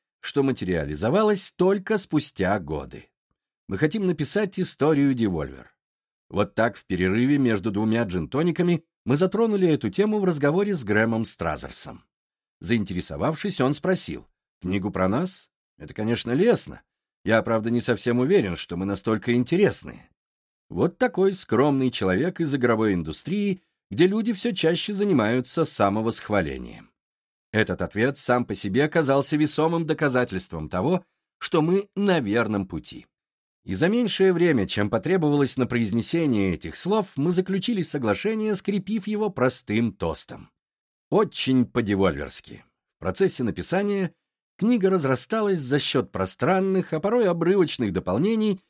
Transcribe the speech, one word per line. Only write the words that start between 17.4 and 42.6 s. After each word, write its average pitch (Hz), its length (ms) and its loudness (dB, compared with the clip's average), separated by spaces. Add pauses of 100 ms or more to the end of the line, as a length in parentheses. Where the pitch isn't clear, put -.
правда, 113 280 0
не 120 100 2
совсем 120 380 0
уверен, 127 380 2
что - 200 -8
мы 92 80 -4
настолько 110 480 -2
интересные». 123 800 0 (580)
Вот - 300 -2
такой 196 340 2
скромный 135 580 2
человек 117 500 -2
из 147 140 0
игровой 113 400 2
индустрии, 156 680 -2 (280)
где 165 160 4
люди 214 260 0
всё 226 200 -2
чаще 170 400 0
занимаются 151 720 0
самовосхвалением. 98 1300 -2 (600)
Этот 104 300 0
ответ 113 360 -2
сам 123 260 0
по 107 100 -6
себе 104 300 0
оказался 143 520 2
весомым 160 500 0
доказательством 123 840 -2
того, 143 360 0 (340)
что - 240 0
мы 190 320 0
на 190 260 2
верном 107 460 0
пути. 69 400 -12 (580)
И 92 100 -6
за 131 140 2
меньшее 196 440 2
время, 165 340 4
чем 104 240 -2
потребовалось 143 640 0
на 131 100 0
произнесение 117 880 0
этих 80 220 -10
слов, 208 400 -2
мы 156 160 0
заключили 190 500 -2
соглашение, 202 720 -2
скрепив 196 520 -4
его 214 240 -2
простым 117 600 0
тостом. - 580 -6 (600)
Очень 131 560 2
по-девольверски. 95 1000 -2 (320)